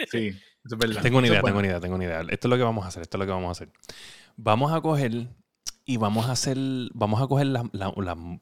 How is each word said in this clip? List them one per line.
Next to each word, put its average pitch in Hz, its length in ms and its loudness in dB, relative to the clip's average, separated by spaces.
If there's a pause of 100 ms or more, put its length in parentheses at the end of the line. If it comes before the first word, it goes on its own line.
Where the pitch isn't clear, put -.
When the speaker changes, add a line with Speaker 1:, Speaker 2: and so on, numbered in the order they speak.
Speaker 1:
sí, 110 200 0
eso 92 100 -8 (360)
es - 40 -4
verdad. 110 240 0
Speaker 2:
Tengo 127 160 4
una 123 80 6
Speaker 1:
Eso 113 80 6
es - 20 8
Speaker 2:
idea, 95 40 4
tengo 101 120 2
Speaker 1:
bueno. 101 60 0
Speaker 2:
una 98 80 2
idea, 90 120 0
tengo 90 160 -2
una 92 100 -2
idea. 82 160 -4
Esto 101 260 -4
es - 20 2
lo 123 80 4
que 127 60 2
vamos 113 220 0
a - 20 -10
hacer, 87 160 -12
esto 90 140 -8
es - 20 -2
lo 98 80 -2
que 98 40 -2
vamos 92 180 -2
a - 20 -4
hacer. - 180 -10 (680)
Vamos 117 380 2
a 160 80 0
coger 127 460 0 (580)
y 127 120 0
vamos 110 300 2
a 131 40 0
hacer, 127 260 0 (380)
vamos 110 260 2
a 135 60 2
coger 139 200 4
la, 131 240 -2
la, 98 260 -4
la, 87 440 -6